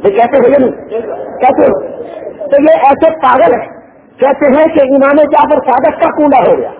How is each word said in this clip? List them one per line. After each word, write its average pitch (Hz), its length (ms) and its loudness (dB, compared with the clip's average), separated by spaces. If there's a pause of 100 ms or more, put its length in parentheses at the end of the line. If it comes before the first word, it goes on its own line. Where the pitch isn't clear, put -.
یہ 202 80 2
کہتے 233 300 0
ہو 240 80 2
یا 277 100 2
نہیں؟ 247 160 -2 (640)
کہتے - 280 2
ہو؟ - 120 -2 (680)
تو 285 140 2
یہ 311 260 2
ایسے 320 320 2
پاگل 262 360 2
ہیں، - 120 -8 (520)
کہتے 269 320 0
ہیں 302 220 4
کہ 285 160 2
امام 277 400 2
جعفر 294 360 2
صادق 277 360 0
کا 330 140 0
کونڈا 294 260 2
ہو 165 160 2
گیا 117 220 -8